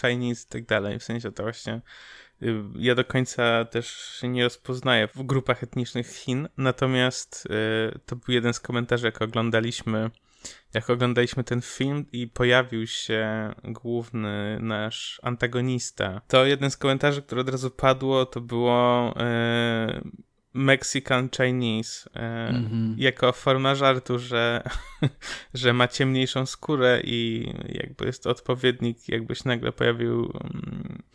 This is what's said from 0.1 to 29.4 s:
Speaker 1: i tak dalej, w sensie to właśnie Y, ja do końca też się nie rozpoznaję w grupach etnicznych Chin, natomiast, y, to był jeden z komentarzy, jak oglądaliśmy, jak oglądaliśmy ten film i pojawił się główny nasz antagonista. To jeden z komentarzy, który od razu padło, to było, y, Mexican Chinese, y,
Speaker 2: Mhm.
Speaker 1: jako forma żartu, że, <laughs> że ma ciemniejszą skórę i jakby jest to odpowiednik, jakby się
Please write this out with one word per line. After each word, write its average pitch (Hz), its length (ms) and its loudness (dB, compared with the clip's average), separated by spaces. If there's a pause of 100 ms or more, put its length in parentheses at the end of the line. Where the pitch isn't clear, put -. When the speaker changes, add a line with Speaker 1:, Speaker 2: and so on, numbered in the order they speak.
Speaker 1:
i - 60 -20
tak 117 160 -10
dalej, 104 340 0
w - 40 -16
sensie 117 280 -6
to 98 120 -8
właśnie 113 380 -6 (640)
Y, 110 200 0 (120)
ja 120 200 4
do 123 100 2
końca 117 600 2
też - 560 -8
się 123 60 -4
nie 123 160 0
rozpoznaję 123 720 0
w 135 80 -8
grupach 131 400 0
etnicznych 120 440 -4
Chin, 135 400 -4 (100)
natomiast, 127 920 0 (480)
y, - 100 -14
to 123 100 -8
był 123 200 -4
jeden 120 180 2
z - 60 -6
komentarzy, 120 460 -2
jak 110 160 0
oglądaliśmy, 113 880 0 (640)
jak 113 160 -4
oglądaliśmy 123 540 2
ten 120 180 -2
film 139 500 -2
i 120 160 -6
pojawił 123 600 2
się 110 640 -2 (120)
główny 110 1000 -4
nasz 110 640 -6
antagonista. 120 1040 -2
To 131 180 6
jeden 139 260 2
z - 60 -8
komentarzy, 143 440 2
który 127 200 -4
od 131 80 -2
razu 127 220 -2
padło, 131 540 2
to 120 160 -8
było, 120 800 4
y, 117 800 0 (520)
Mexican 135 840 2
Chinese, 123 720 0
y, - 100 -14 (360)
Speaker 2:
Mhm. 113 420 0
Speaker 1:
jako 127 340 4
forma 135 440 2
żartu, 131 440 2
że, 117 440 0 (380)
<laughs> - 520 -4
że 123 200 2
ma 123 140 4
ciemniejszą 131 580 0
skórę 127 580 2
i 117 440 -2 (220)
jakby - 360 -8
jest - 180 -6
to - 60 -2
odpowiednik, 127 800 0
jakby 117 260 -2
się - 100 -12